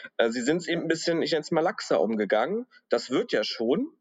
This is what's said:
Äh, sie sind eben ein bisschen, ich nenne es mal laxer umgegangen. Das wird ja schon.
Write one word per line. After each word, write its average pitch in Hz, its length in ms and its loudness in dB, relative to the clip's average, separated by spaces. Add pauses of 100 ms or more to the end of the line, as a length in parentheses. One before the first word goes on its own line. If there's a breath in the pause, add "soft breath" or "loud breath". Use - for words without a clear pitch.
(160 loud breath)
Äh, 117 140 4
sie 120 100 -2
sind 156 300 0
eben 170 140 -2
ein 165 40 -4
bisschen, 165 360 0
ich 147 80 -2
nenne 156 100 2
es - 100 -12
mal 165 80 2
laxer 151 400 0
umgegangen. 113 680 0 (200 soft breath)
Das 120 220 0
wird 160 240 0
ja 110 100 2
schon. 147 460 -2 (120)